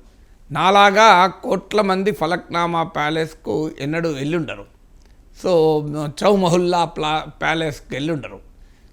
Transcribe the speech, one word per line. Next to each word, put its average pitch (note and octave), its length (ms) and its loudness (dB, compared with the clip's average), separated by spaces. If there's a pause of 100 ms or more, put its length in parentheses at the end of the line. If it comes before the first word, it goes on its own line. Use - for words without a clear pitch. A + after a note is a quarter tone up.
(560)
నాలాగా G3+ 520 6 (340)
కోట్ల G#3 380 -2 (100)
మంది F#3+ 200 -2 (100)
ఫలక్నామా E3+ 640 -2 (120)
ప్యాలెస్కు D#3 600 -4 (300)
ఎన్నడూ E3 240 -4 (120)
వెళ్ళుండరు, C#3 440 -6 (800)
so F#3 100 -2 (680)
చౌమహుల్లా F3+ 600 2 (160)
ప్లా-, D3+ 300 -4 (160)
ప్యాలెస్కి D3+ 540 -4
వెళ్ళుండరు. C3 420 -8 (540)